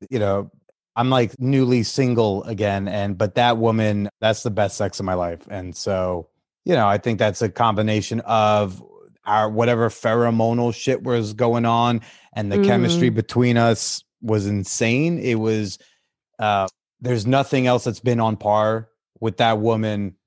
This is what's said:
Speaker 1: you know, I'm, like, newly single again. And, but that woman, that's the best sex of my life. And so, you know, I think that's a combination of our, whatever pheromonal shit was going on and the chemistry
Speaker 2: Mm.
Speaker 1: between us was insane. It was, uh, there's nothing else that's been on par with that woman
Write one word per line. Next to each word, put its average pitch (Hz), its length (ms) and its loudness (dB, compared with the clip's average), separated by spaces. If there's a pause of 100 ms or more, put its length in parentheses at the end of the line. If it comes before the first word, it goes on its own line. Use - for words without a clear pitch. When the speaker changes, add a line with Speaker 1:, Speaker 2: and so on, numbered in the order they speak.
Speaker 1:
you 127 100 -2
know, 101 320 -2 (440)
I'm, 120 140 0
like, 127 300 0
newly 127 420 2
single 113 640 0
again. 101 440 -2
And, 101 300 -4
but 104 180 -2
that 120 220 2
woman, 110 520 0 (120)
that's 110 220 0
the 117 80 -4
best 98 260 -2
sex 98 220 -4
of 98 60 -6
my 92 100 -2
life. 87 340 -6
And 92 260 -12
so, 92 540 -4 (360)
you 175 100 2
know, 113 120 4
I 101 120 2
think 110 180 -2
that's 107 240 0
a 113 80 0
combination 110 720 0
of 104 600 2 (420)
our, 107 240 2
whatever 117 400 2
pheromonal 117 840 0
shit - 260 -2
was 117 320 -2
going 117 320 0
on 117 360 2 (320)
and - 180 -4
the 202 80 2
chemistry 175 500 4
Speaker 2:
Mm. 110 60 0
Speaker 1:
between 117 420 2
us 117 460 0 (180)
was 107 240 -2
insane. 117 720 -2
It 117 180 -2
was, 110 440 -2 (600)
uh, 101 280 0 (340)
there's 120 240 -2
nothing 135 420 0
else 123 180 2
that's 117 140 -6
been 120 200 0
on 110 180 0
par 107 520 0 (300)
with 113 180 -4
that 113 220 2
woman 107 560 -2 (120)